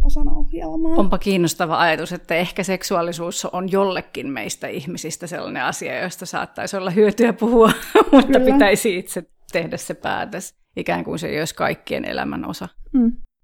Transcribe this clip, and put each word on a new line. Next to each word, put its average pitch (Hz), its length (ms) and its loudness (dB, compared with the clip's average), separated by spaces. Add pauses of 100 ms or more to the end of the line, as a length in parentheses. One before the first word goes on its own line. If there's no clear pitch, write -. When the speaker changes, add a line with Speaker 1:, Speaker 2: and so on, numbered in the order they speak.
Speaker 1:
osana - 280 6
ohjelmaa. 311 640 2
Speaker 2:
Onpa 190 220 4
kiinnostava 170 640 0
ajatus, 165 340 0
että 170 220 -6
ehkä 175 280 -4
seksuaalisuus 170 840 -4
on 185 260 -6
jollekin 180 580 -2
meistä 131 380 -8
ihmisistä 160 600 -10
sellainen 151 360 -8
asia, 131 380 -6
josta 180 240 -10
saattaisi - 520 -8
olla 185 120 -6
hyötyä 208 440 2
puhua, 226 380 4 (200)
<laughs> - 200 4
mutta 269 280 8
Speaker 1:
Kyllä. 262 140 4
Speaker 2:
pitäisi 202 440 4
itse 180 260 -8 (280)
tehdä 170 260 -4
se - 160 -10
päätös. - 640 -8 (220)
Ikään 175 260 -4
kuin 165 160 -8
se 160 80 -8
ei 147 120 -4
olisi 160 160 -6
kaikkien 156 500 -6
elämän 67 440 -8
osa. 180 180 -10 (260)
Speaker 1:
Mm. 240 180 2 (320)